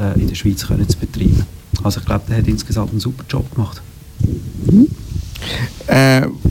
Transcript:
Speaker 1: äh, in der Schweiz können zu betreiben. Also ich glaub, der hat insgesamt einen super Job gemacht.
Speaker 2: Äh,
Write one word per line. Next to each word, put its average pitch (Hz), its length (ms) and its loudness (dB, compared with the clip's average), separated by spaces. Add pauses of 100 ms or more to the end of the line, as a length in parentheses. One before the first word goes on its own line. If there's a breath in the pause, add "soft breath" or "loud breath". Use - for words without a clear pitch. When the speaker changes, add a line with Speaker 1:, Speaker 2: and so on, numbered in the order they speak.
Speaker 1:
äh, 98 180 2
in - 80 2
der 90 80 -2
Schweiz - 320 -2
können - 220 0
zu - 80 2
betreiben. - 480 2 (360)
Also 101 200 -2
ich - 40 -8
glaub, 101 220 -2
der 113 120 0
hat 101 100 4
insgesamt 107 420 -2
einen 110 80 -2
super 127 300 -6
Job - 260 -4
gemacht. 107 260 -4 (2000 loud breath)
Speaker 2:
Äh, 135 400 4 (240)